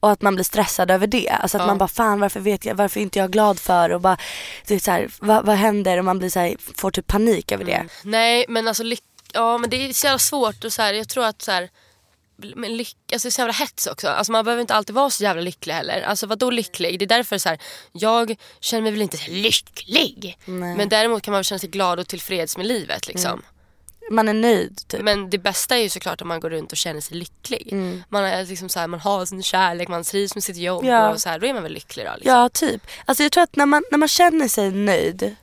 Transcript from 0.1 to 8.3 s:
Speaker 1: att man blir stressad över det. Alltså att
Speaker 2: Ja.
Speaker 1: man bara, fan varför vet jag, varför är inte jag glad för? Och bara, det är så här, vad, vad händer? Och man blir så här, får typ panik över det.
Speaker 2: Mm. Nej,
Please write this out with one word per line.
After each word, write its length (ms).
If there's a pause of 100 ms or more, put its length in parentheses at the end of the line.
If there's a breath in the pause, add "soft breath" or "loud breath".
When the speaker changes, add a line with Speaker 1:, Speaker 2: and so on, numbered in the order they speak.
Speaker 1:
att 100
man 140
blir 100
stressad 460
över 160
det. 220
Alltså 280
att 40
Speaker 2:
Ja. 60
Speaker 1:
man 100
bara, 100
fan 320
varför 200
vet 260
jag, 100
varför 240
är 20
inte 180
jag 120
glad 280
för? 300
Och 120
bara, 160 (500 loud breath)
det 80
är 40
så 120
här, 180 (100)
vad, 260
vad 100
händer? 420
Och 80
man 140
blir 100
så 100
här, 160 (200)
får 160
typ 160
panik 440
över 140
det. 80
Speaker 2:
Mm. 160 (140)
Nej, 460